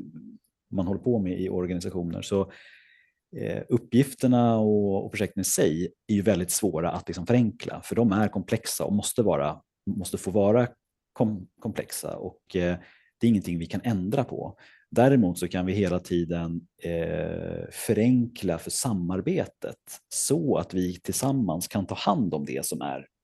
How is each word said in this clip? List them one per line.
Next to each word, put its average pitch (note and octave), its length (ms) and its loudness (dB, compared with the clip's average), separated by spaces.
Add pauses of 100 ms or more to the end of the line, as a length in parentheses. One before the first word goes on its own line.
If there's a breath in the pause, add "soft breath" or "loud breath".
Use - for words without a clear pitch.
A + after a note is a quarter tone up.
(720)
man F#2+ 160 -2
håller G2 140 -2
på A#2+ 180 2
med F2+ 220 -2
i F#2 80 -2
organisationer, F2+ 720 -4
så, G2 300 0 (840 loud breath)
eh, - 340 -6
uppgifterna A#2+ 880 4
och, G#2 480 2
och - 60 -12
projekten G2 300 -4
i - 20 0
sig F2 480 0 (160)
är G#2+ 80 2
ju G2+ 60 4
väldigt F2+ 300 2
svåra E2 400 0
att F2 160 -6
liksom E2+ 200 -8
förenkla, - 560 2
för - 120 -8
de A2+ 160 4
är G#2 160 2
komplexa - 580 -4
och - 80 -2
måste G#2 300 0
vara, D2+ 380 0 (280)
måste F#2 280 -4
få F#2+ 140 -6
vara G#2+ 360 4 (460)
kom-, G#2+ 340 -2 (120)
komplexa - 580 -8
och, - 380 -10
eh, F2 200 0 (440 soft breath)
det A#2 80 4
är - 20 6
ingenting F#2 300 2
vi E2 60 -4
kan - 180 -6
ändra A2 400 0
på. - 340 -10 (380 soft breath)
Däremot A#2 440 6
så F2+ 80 -2
kan F2+ 180 -2
vi F#2 80 0
hela F2+ 260 2
tiden, E2+ 600 -2 (220)
eh, E2+ 880 -4
förenkla A2+ 840 2
för E2+ 140 -10
samarbetet G2 1040 -2 (340)
så C#3 480 0
att F2 160 -4
vi F2+ 260 0
tillsammans G#2 680 -2
kan G2+ 180 -2
ta - 100 -6
hand A#2 380 0
om D2 120 -2
det C2 200 -6
som - 160 -6
är C#2 260 -8 (160)